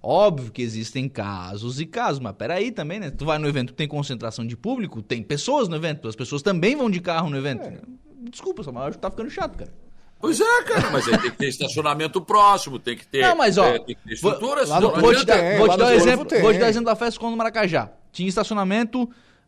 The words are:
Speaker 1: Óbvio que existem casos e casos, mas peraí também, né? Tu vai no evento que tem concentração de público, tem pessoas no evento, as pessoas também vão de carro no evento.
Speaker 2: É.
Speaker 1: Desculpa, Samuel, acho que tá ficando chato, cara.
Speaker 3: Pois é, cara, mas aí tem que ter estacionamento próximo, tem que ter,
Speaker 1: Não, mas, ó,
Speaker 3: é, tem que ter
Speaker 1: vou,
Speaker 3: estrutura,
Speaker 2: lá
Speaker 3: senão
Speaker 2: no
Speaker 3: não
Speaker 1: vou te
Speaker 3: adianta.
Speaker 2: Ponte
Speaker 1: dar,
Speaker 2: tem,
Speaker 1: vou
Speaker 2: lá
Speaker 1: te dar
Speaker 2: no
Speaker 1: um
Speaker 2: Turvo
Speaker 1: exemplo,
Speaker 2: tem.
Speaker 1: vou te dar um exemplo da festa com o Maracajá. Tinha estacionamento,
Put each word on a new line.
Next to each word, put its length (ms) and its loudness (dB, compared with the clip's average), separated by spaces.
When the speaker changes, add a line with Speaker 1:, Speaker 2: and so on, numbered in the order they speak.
Speaker 1:
Óbvio 460 2
que 120 -8
existem 460 -6
casos 720 -8
e 60 -6
casos, 320 -2
mas 160 -8
peraí 380 -4
também, 260 -8
né? 140 -10
Tu 120 -8
vai 140 0
no 80 -2
evento 220 -2
que 80 -18
tem 100 -4
concentração 580 -8
de 120 -8
público, 440 -6
tem 220 -6
pessoas 460 -2
no 80 -4
evento, 320 -6
as 80 -10
pessoas 260 -6
também 320 2
vão 160 -2
de 100 -2
carro 300 -2
no 60 -4
evento. 260 -6
Speaker 2:
É. 180 -14
Speaker 1:
Desculpa, 360 -10
Samuel, 220 -8
acho 120 -8
que 40 -14
tá 100 -6
ficando 180 -10
chato, 260 -8
cara. 160 -14
Speaker 3:
Pois 220 0
é, 220 4
cara, 280 0
mas 180 0
aí 100 4
tem 140 -2
que 40 -18
ter 120 -2
estacionamento 720 -2
próximo, 580 4
tem 180 -6
que 100 -20
ter, 160 0
Speaker 1:
Não, 140 6
mas, 220 4
ó, 80 6
Speaker 3:
é, 140 2
tem 160 -12
que 120 -20
ter 120 -10
Speaker 1:
vou, 120 2
Speaker 3:
estrutura, 280 -2
Speaker 2:
lá 160 2
Speaker 3:
senão 40 6
Speaker 2:
no 140 4
Speaker 3:
não 60 0
Speaker 1:
vou 140 8
te 80 2
Speaker 3:
adianta. 40 0
Speaker 2:
Ponte 0 -
Speaker 1:
dar, 120 6
Speaker 2:
tem, 100 2
Speaker 1:
vou 80 6
Speaker 2:
lá 80 6
Speaker 1:
te 40 0
dar 60 6
Speaker 2:
no 60 6
Speaker 1:
um 60 6
Speaker 2:
Turvo 120 6
Speaker 1:
exemplo, 180 2
Speaker 2:
tem. 160 2
Speaker 1:
vou 100 6
te 80 4
dar 60 4
um 20 4
exemplo 180 0
da 100 2
festa 240 -4
com 60 -6
o 100 -4
Maracajá. 540 -2
Tinha 160 -4
estacionamento, 840 -2